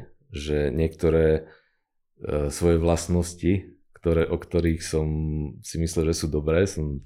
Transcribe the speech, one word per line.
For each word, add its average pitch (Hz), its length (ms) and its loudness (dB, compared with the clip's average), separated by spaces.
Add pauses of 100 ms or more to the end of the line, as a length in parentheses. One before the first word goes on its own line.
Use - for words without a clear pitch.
(320)
že 73 400 -2
niektoré, 80 760 2 (760)
e, 73 240 -2
svoje 85 320 2
vlastnosti, 85 880 0 (240)
ktoré, 82 400 2
o 82 80 -2
ktorých 82 400 0
som 78 280 -2 (520)
si - 200 -14
myslel, 82 320 0
že 85 120 -4
sú 78 80 -2
dobré, 78 320 2
som 73 420 -4